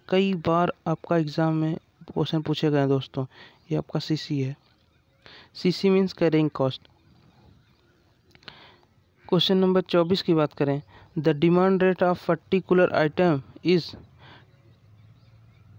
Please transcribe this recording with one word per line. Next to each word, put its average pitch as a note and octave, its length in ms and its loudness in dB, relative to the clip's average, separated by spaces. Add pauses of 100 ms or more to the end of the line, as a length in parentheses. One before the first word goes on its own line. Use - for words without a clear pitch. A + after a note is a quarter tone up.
कई F#3+ 240 2 (140)
बार E3+ 240 2 (160)
आपका E3+ 300 -2
exam D#3+ 380 0
में D#3 200 -2 (380)
question D#3+ 280 -2
पूछे D3+ 300 -2
गए D3 80 2
हैं C#3 100 2
दोस्तों। C3+ 360 -4 (460)
ये D#3 60 -2
आपका D3+ 220 -6
सीसी D3+ 420 -4
है, C3+ 140 -6 (1040)
सीसी F#3 280 0
means F#3+ 300 0
carrying D#3 300 2 (120)
cost। C3+ 260 -4 (2500)
Question F#3 280 2
number F#3 240 2
चौबीस F3 400 0
की F3 120 -2
बात D#3 200 0
करें, C#3 280 -2 (380)
the D#3 140 0 (100)
demand F3+ 400 2
rate F#3 200 0
of F3+ 240 -2
particular F3+ 600 2 (140)
item D#3 400 0 (240)
is E3+ 280 0 (1900)